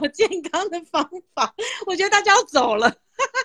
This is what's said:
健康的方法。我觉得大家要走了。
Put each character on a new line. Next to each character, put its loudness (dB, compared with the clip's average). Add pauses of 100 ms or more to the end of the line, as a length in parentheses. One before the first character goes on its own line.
健 0 (140)
康 -4
的 -8
方 -2 (240)
法。 -2 (320)
我 -4
觉 0
得 0
大 4
家 4
要 4
走 0
了。 2 (520)